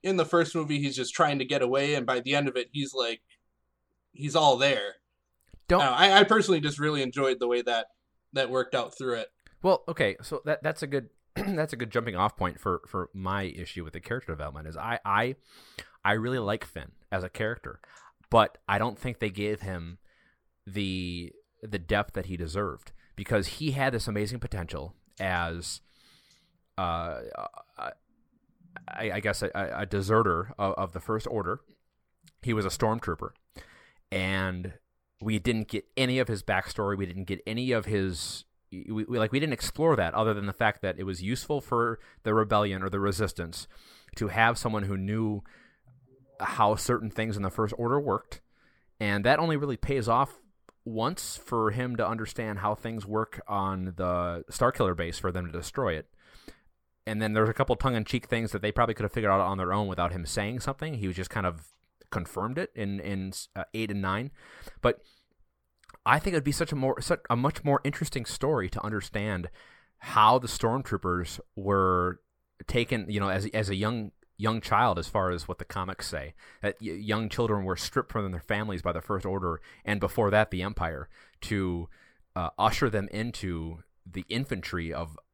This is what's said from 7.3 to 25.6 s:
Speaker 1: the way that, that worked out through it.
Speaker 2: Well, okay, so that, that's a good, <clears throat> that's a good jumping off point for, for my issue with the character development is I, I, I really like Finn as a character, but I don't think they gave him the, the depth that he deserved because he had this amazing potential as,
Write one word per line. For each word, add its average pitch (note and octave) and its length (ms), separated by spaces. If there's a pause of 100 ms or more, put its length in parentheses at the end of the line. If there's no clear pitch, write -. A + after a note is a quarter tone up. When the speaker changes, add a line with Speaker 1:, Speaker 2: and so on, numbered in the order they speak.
Speaker 1:
the A#2+ 80
way A#2+ 160
that, A#2 240 (460)
that C3+ 160
worked B2+ 260
out - 220
through B2+ 180
it. A2 120 (360)
Speaker 2:
Well, F#3 260
okay, A2 320
so - 240
that, D3+ 160
that's D#3 220
a C#3+ 40
good, C3+ 220 (360)
<clears throat> G3 100
that's D#3 180
a B2+ 40
good A#2 140
jumping A#2 240
off G2 200
point F2+ 240
for, F2+ 280
for F#2 260
my F#2+ 300
issue E2+ 400
with D#2 100
the F#2 60
character A#2 320
development D2+ 360
is D#2 100
I, A2+ 280
I, G2+ 300 (680)
I G#2 100
really A#2+ 260
like G#2+ 260
Finn - 260 (200)
as F#2+ 120
a F#2 60
character, A2 500 (500)
but A2 280 (100)
I G2+ 100
don't G#2+ 200
think B2 220
they G#2+ 100
gave G2+ 320
him F2 360 (680)
the, F#2 680 (300)
the G#2 180
depth G2+ 340
that F#2 120
he F2+ 120
deserved E2+ 540 (240)
because G2+ 320
he D3+ 240
had C3+ 220
this A2+ 140
amazing G#2+ 320
potential F2 560 (240)
as, E2+ 640 (960)